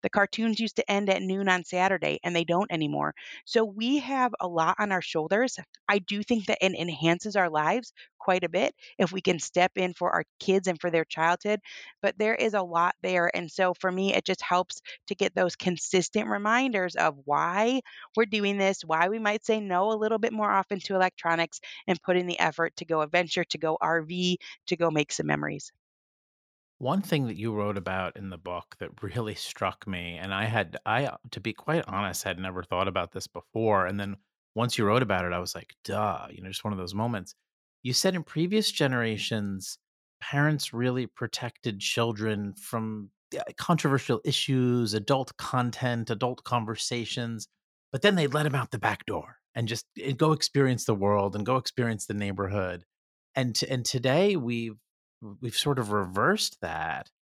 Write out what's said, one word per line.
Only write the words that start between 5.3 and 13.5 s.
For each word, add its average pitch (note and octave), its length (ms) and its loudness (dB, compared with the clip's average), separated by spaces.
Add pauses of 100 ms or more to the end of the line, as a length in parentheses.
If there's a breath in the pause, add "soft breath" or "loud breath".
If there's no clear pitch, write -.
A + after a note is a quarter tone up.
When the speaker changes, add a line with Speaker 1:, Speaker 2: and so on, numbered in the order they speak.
Speaker 1:
I G3+ 120 4
do G3+ 240 -4
think A3+ 220 0
that - 160 0
it F#3+ 120 4
enhances E3+ 640 0
our F#3 140 4
lives D#3 420 0 (260 loud breath)
quite F3+ 280 2
a E3 40 2
bit F3+ 240 2 (240 loud breath)
if F3+ 140 4
we F#3+ 100 -6
can F3 180 2
step - 360 2
in F3+ 180 0
for - 180 0
our - 120 2 (160)
kids F#3+ 280 2
and E3+ 120 -2
for F3 120 -2
their D#3+ 140 4
childhood, F3+ 540 0 (420 loud breath)
but F#3+ 160 0
there G#3+ 180 2
is G#3+ 180 0
a G3+ 100 2
lot F3 380 2
there, F3+ 340 2
and F3 160 -6